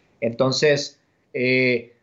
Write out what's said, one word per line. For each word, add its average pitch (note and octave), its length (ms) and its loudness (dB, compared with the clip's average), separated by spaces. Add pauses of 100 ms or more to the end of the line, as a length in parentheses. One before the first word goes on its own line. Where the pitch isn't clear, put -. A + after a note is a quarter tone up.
(220)
Entonces, C3 760 0 (360)
eh, B2+ 680 0